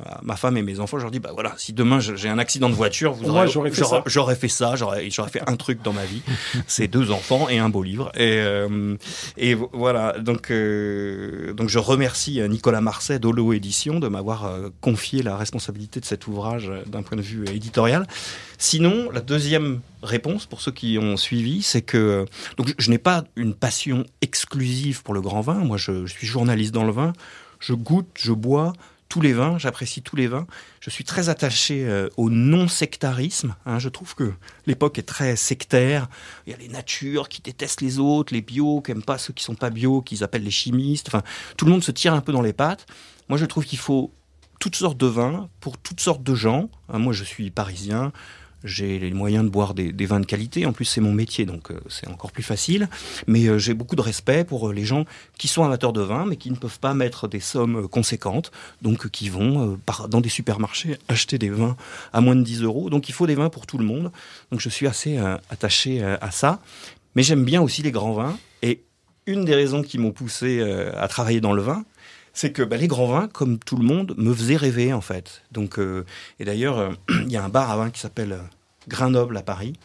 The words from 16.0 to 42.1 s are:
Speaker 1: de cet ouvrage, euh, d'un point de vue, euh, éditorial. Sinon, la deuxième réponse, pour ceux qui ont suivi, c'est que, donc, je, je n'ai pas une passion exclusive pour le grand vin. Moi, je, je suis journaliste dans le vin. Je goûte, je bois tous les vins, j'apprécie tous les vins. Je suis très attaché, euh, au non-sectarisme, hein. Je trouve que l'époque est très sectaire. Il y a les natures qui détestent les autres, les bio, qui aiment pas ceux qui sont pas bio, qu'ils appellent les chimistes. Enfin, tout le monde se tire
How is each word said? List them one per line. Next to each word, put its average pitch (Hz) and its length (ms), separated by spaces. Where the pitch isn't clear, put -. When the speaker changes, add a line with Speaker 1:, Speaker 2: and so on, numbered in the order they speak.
Speaker 1:
de - 40
cet - 220
ouvrage, 107 420
euh, 95 180
d'un 104 160
point 113 140
de 104 60
vue, 107 260
euh, 98 60
éditorial. 117 520
Sinon, 185 540
la 120 80
deuxième 143 600
réponse, 120 440
pour - 140
ceux 135 120
qui 113 280
ont 104 160
suivi, 127 460
c'est 120 200
que, 104 440
donc, 127 100
je, 147 100
je 117 120
n'ai 117 80
pas 175 260
une 113 180
passion 127 500
exclusive 131 840
pour 104 100
le 98 60
grand 98 200
vin. 143 140
Moi, 110 140
je, 92 260
je 87 80
suis - 140
journaliste 113 480
dans 113 100
le 110 80
vin. 147 200
Je 123 100
goûte, 151 420
je 113 160
bois 139 400
tous 170 120
les 147 120
vins, 139 240
j'apprécie 127 460
tous - 140
les 131 100
vins. 135 220
Je - 100
suis - 140
très 175 240
attaché, 139 580
euh, 98 300
au 113 120
non-sectarisme, 131 760
hein. 120 120
Je 127 100
trouve - 260
que 113 180
l'époque 147 320
est - 60
très 127 320
sectaire. 131 720
Il - 40
y 120 40
a 123 40
les 123 100
natures 139 600
qui - 140
détestent - 380
les 131 180
autres, 147 340
les 117 80
bio, 147 400
qui 139 120
aiment 110 100
pas 135 160
ceux - 140
qui - 120
sont 117 100
pas 120 160
bio, 127 320
qu'ils 107 220
appellent 107 200
les 101 60
chimistes. 131 580
Enfin, 107 140
tout - 100
le 160 60
monde 185 120
se 139 80
tire 160 220